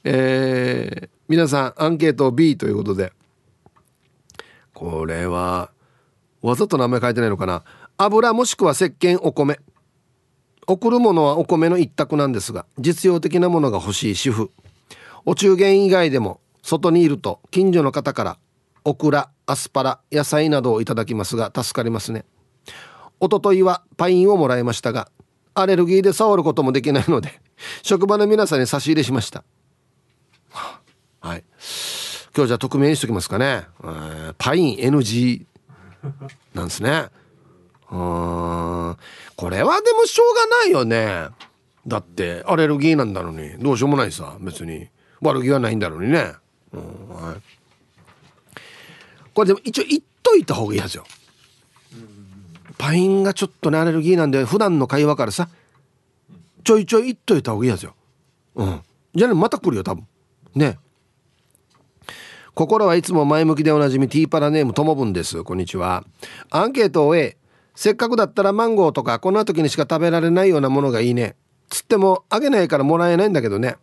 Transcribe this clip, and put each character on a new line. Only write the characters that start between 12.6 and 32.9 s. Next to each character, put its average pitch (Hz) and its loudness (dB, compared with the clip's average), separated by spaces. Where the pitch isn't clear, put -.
実 160 -2
用 175 4
的 175 0
な 180 2
も 170 2
の 139 0
が 95 -2
欲 95 -6
し 107 -4
い 92 -4
主 131 -2
婦。 107 -4
お - 0
中 190 4
元 196 4
以 196 2
外 175 4
で 131 0
も、 92 -6
外 160 0
に 170 6
い 156 4
る 139 -2
と 95 -6
近 190 2
所 165 2
の 135 4
方 139 -4
か 113 -4
ら、 85 -6
オ 147 -2
ク 151 2
ラ、 143 0
ア 139 -2
ス - -10
パ 131 -2
ラ、 - -2
野 147 0
菜 151 0
な 139 2
ど 123 2
を 110 0
い 110 -2
た 113 -4
だ 113 -2
き 120 -8
ま 104 -4
す - -8
が、 110 -4
助 123 -6
か 123 -2
り 113 -2
ま 110 -4
す 113 -10
ね。 110 -10
一 185 0
昨 202 2
日 190 4
は 180 2
パ 175 0
イ 180 4
ン 196 6
を 196 4
も 147 2
ら 123 0
い 120 -2
ま 120 -2
し - -8
た 117 -4
が、 120 -8
ア 190 0
レ 190 4
ル 175 2
ギ 185 4
ー - 4
で 190 4
触 208 2
る 170 0
こ 151 0
と 151 0
も 131 0
で 123 0
き 143 -2
な 135 2
い - -2
の 120 2
で、 - -14
職 196 0
場 208 2
の 208 2
皆 214 2
さ 151 0
ん 131 2
に 123 2
差 143 -2
し - -4
入 156 2
れ 151 2
し 120 -2
ま 131 0
し - -10
た。 - -18
は 82 -10
い。 85 -16
今 143 2
日 - -2
じ 120 0
ゃ - 2
あ - -8
匿 135 -4
名 143 4
に 156 2